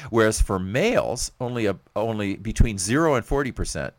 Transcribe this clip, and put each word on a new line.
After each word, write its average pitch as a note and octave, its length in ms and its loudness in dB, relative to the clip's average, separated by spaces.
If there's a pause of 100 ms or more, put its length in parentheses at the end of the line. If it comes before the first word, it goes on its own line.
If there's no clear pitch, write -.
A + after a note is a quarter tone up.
Whereas A2 320 4
for G2 180 2
males, B2 800 -2
only A#2+ 260 -4
a, G2 120 0 (180)
only G#2 400 -2
between G#2+ 420 2
zero C3+ 380 2
and A2+ 100 -2
forty C#3 260 -2
percent, D#2+ 480 -6